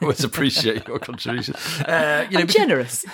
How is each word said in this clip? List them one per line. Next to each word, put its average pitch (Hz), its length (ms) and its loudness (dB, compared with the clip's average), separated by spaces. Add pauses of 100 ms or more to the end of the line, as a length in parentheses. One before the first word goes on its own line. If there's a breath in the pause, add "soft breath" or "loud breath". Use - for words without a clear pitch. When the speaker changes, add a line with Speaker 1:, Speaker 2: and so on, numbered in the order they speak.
Speaker 1:
always 151 200 0
appreciate 117 640 0
your 120 120 -4
contribution. 120 600 -6
Speaker 2:
<laughs> - 60 -8 (220 loud breath)
Speaker 1:
Uh, 156 420 2
you 190 60 -6
know, 175 60 4
Speaker 2:
I'm 175 40 2
Speaker 1:
because 170 80 2
Speaker 2:
generous. 175 600 2